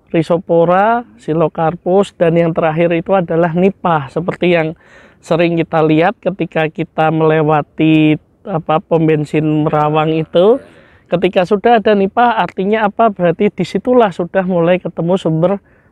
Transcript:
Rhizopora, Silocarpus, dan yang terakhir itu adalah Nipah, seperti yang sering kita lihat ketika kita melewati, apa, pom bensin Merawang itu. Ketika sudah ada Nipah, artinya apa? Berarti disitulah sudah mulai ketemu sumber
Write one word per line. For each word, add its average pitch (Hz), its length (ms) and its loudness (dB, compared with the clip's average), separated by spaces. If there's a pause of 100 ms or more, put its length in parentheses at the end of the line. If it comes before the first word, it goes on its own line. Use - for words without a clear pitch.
(120)
Rhizopora, 175 1040 0
Silocarpus, 165 960 -2
dan 165 240 0
yang 170 160 2
terakhir 170 400 -2
itu 170 240 -2
adalah 170 400 0
Nipah, 175 560 0
seperti 175 400 -2
yang 160 240 -2 (440)
sering 170 400 0
kita 160 240 0
lihat 156 340 2
ketika 170 500 -4
kita 160 440 -4
melewati, 156 1040 0 (260)
apa, 165 380 -4
pom 165 240 -2
bensin 151 400 0 (200)
Merawang 156 520 0
itu. 180 440 2 (480)
Ketika 180 360 0
sudah 220 340 2
ada 214 140 0
Nipah, 220 480 0
artinya 202 460 -2
apa? 226 240 0
Berarti 180 400 0
disitulah 214 600 0
sudah 185 320 -4
mulai 180 340 0
ketemu 170 380 -4
sumber 175 420 -2 (340)